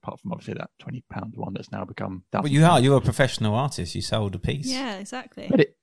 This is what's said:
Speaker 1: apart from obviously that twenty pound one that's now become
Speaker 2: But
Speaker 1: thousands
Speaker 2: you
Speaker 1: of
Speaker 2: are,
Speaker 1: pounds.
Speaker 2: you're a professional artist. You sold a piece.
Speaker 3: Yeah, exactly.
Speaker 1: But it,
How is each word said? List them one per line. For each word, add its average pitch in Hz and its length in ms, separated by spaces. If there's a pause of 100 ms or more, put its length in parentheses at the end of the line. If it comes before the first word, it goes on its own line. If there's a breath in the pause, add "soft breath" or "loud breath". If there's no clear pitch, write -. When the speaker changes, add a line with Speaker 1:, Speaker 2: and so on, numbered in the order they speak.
Speaker 1:
apart - 200
from - 120
obviously - 220
that - 140 (100)
twenty 123 300
pound 110 280
one 101 160
that's - 180
now 98 140
become 95 460
Speaker 2:
But 104 80
Speaker 1:
thousands 139 140
Speaker 2:
you 143 60
Speaker 1:
of 160 60
Speaker 2:
are, 170 60
Speaker 1:
pounds. 139 120
Speaker 2:
you're 135 140
a 123 40
professional 113 540
artist. 123 400
You - 60
sold 101 340
a 95 40
piece. 143 280
Speaker 3:
Yeah, 254 300
exactly. 247 520
Speaker 1:
But 240 120
it, - 220